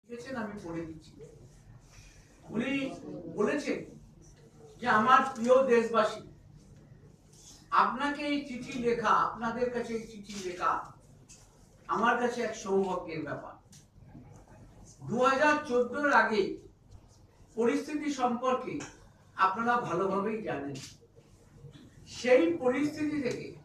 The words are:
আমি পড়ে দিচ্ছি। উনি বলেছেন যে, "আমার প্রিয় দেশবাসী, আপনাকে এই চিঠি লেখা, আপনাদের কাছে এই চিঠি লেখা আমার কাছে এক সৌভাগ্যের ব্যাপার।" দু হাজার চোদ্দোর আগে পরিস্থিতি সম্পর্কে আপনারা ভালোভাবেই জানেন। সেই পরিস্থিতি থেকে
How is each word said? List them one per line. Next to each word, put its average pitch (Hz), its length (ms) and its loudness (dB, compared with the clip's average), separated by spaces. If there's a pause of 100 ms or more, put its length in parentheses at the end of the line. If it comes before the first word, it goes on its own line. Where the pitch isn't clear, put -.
(140)
আমি 240 500 -8
পড়ে 165 220 -8
দিচ্ছি। - 240 -18 (1400)
উনি 269 460 -4 (400)
বলেছেন 214 500 -2 (960)
যে, 240 80 -4
"আমার 240 300 6 (160)
প্রিয় 254 320 6
দেশবাসী, 226 600 2 (1400)
আপনাকে 285 520 2
এই 285 240 -2
চিঠি 254 320 -10
লেখা, 233 300 0
আপনাদের 233 600 2
কাছে 233 240 -6
এই 220 120 -6
চিঠি 202 420 -12
লেখা - 440 -4 (920)
আমার 233 320 2
কাছে 240 240 0
এক 214 140 -4
সৌভাগ্যের 180 680 -2
ব্যাপার।" - 300 -10 (1500)
দু 214 120 -2
হাজার 285 500 4
চোদ্দোর 269 440 0
আগে 214 440 2 (1000)
পরিস্থিতি 285 580 -2
সম্পর্কে 247 680 -2 (580)
আপনারা 233 400 2
ভালোভাবেই 196 680 -2
জানেন। 139 320 -6 (1300)
সেই - 500 4
পরিস্থিতি 294 680 0
থেকে - 420 -6